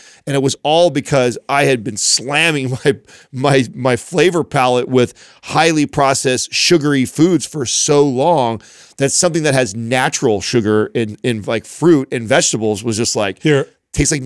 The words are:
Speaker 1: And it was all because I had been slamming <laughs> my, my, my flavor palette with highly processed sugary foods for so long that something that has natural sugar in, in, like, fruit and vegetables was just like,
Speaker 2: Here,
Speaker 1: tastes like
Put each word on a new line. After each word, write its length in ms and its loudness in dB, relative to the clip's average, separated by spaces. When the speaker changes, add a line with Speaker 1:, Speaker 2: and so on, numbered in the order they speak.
Speaker 1:
And 80 -4
it 60 0
was 220 -2
all 260 4
because 480 0
I 180 0
had 180 0
been 140 -8
slamming 760 -2
<laughs> 140 -8
my, 120 2
my, 320 2
my 220 -2
flavor 480 0
palette 440 0
with 260 2
highly 420 2
processed 640 0
sugary 540 2
foods 400 2
for 200 -8
so 380 2
long 560 0
that 140 0
something 320 0
that 100 2
has 220 0
natural 680 -2
sugar 540 0
in, 260 -4
in, 220 -2
like, 220 -4
fruit 460 2
and 160 -6
vegetables 560 0
was 140 -2
just 180 -2
like, 280 -4
Speaker 2:
Here, 240 2
Speaker 1:
tastes 180 -2
like 140 -4